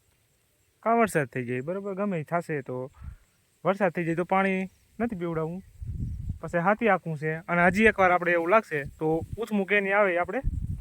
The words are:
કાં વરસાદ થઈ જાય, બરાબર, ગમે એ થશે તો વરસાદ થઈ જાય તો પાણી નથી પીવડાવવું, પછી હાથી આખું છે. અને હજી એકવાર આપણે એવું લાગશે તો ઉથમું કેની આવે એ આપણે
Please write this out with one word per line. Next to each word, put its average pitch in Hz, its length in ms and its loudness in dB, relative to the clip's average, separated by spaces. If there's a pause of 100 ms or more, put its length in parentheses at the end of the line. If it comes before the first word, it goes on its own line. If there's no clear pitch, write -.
(840)
કાં 226 160 2
વરસાદ 170 340 0
થઈ 127 160 -4
જાય, 127 180 -4
બરાબર, 196 320 -6
ગમે 196 200 -2
એ 147 120 -6
થશે 165 260 -2 (120)
તો 127 80 -6 (840)
વરસાદ 190 320 0
થઈ 175 120 -4
જાય 165 140 -2
તો 175 120 -4
પાણી 190 260 2 (400)
નથી 220 220 -4
પીવડાવવું, 170 400 -6 (800)
પછી 170 260 -2
હાથી 214 280 4
આખું 165 260 -4
છે. 156 160 -4 (100)
અને 175 220 6
હજી 208 220 4
એકવાર 185 260 4
આપણે 175 220 2
એવું 170 160 0
લાગશે 160 280 0 (160)
તો 160 140 0 (240)
ઉથમું 202 340 -2
કેની 202 280 2
આવે 196 160 4
એ 170 80 0
આપણે 190 180 -4 (400)